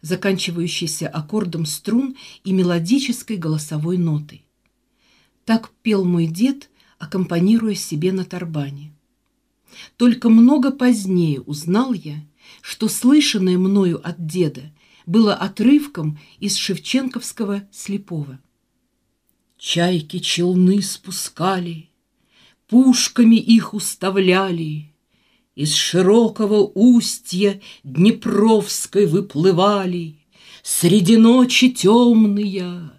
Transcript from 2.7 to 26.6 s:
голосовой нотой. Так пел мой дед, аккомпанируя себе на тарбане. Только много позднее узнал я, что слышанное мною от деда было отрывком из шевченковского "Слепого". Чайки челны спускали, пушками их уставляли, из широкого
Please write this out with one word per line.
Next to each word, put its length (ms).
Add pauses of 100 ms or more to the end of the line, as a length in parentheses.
голосовой 600
нотой. 480 (1000)
Так 260 (120)
пел 220
мой 200
дед, 440 (280)
аккомпанируя 760
себе 360
на 140
тарбане. 680 (1040)
Только 320
много 420
позднее 680
узнал 520
я, 300 (380)
что 260
слышанное 680
мною 500
от 180
деда 460 (340)
было 300
отрывком 840 (200)
из 160
шевченковского 1160
"Слепого". 680 (1200)
Чайки 600
челны 640
спускали, 1080 (800)
пушками 680
их 380
уставляли, 1200 (640)
из 180
широкого 1040